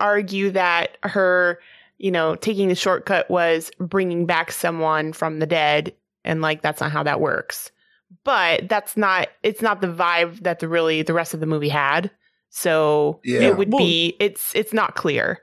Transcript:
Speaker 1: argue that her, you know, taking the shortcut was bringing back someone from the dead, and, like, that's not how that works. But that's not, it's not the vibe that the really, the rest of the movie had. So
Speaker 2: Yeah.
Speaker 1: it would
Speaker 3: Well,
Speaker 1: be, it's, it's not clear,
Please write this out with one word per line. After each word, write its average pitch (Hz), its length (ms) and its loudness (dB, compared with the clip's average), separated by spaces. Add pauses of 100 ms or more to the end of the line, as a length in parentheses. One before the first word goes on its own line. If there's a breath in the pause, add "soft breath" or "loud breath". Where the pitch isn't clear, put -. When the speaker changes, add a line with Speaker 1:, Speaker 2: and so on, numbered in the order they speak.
Speaker 1:
argue 202 500 0
that 175 540 0
her, 180 560 2 (380 loud breath)
you 190 120 -4
know, 160 260 2
taking 196 320 0
the 180 60 2
shortcut 185 560 0
was 165 480 2
bringing 180 480 -2
back 170 260 0
someone 160 600 -2
from 156 260 -6
the 156 80 -2
dead, 151 480 0 (300)
and, 160 180 -4
like, 156 200 -2
that's 151 180 -2
not 147 120 -2
how 151 120 -2
that 147 160 0
works. - 500 -4 (540)
But 180 440 2
that's 208 280 -2
not, 190 320 2 (140)
it's 214 200 -2
not 208 180 0
the 190 80 0
vibe 170 540 0
that 175 160 -2
the 160 100 -6
really, 160 340 0
the 165 120 -2
rest 165 200 -2
of 156 60 -8
the 160 60 -4
movie 151 220 -2
had. 147 420 0 (400)
So 151 720 2
Speaker 2:
Yeah. 123 180 0
Speaker 1:
it - 160 6
would 202 140 0
Speaker 3:
Well, 262 120 4
Speaker 1:
be, 170 340 2
it's, - 360 -2
it's 214 180 -2
not 214 240 0
clear, - 460 -2